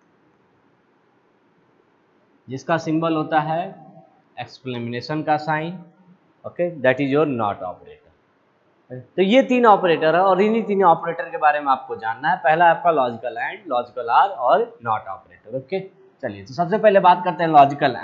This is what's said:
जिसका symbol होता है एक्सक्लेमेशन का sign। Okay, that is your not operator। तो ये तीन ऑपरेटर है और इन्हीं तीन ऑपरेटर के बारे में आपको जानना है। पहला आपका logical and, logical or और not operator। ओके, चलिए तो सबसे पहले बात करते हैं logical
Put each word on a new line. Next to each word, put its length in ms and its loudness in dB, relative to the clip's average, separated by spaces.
जिसका 300 -4
symbol 380 -2
होता 260 -2
है 200 -4
एक्सक्लेमेशन 840 -8
का 160 0
sign। 400 -6
Okay, 260 -4
that 180 2
is 100 -2
your 260 2
not 300 -4
operator। 300 -16
तो 320 -4
ये 220 4
तीन 220 2
ऑपरेटर 500 4
है 60 2
और 200 4
इन्हीं 220 0
तीन 200 0
ऑपरेटर 400 0
के 140 -12
बारे 220 2
में 80 -8
आपको 280 -2
जानना 320 -6
है। 80 2
पहला 300 2
आपका 240 2
logical 480 -2
and, 300 -10
logical 440 -6
or 180 4
और 320 0
not 280 -4
operator। 460 -14
ओके, 240 -8
चलिए 220 -12
तो 100 -18
सबसे 240 -2
पहले 220 4
बात 240 4
करते 200 -4
हैं 60 0
logical 540 4